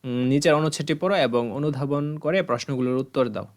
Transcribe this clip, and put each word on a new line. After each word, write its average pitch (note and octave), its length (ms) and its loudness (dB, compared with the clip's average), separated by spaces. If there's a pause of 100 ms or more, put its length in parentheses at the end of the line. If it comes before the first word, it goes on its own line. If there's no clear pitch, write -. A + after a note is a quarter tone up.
উম, B2 240 -2
নিচের D3 260 4
অনুচ্ছেদটি D#3 400 0
পড়ো F#3 220 0
এবং A#2+ 360 2
অনুধাবন C#3+ 680 -2
করে E3+ 260 0
প্রশ্নগুলোর B2+ 540 -2
উত্তর C3 320 0
দাও। G2+ 280 -8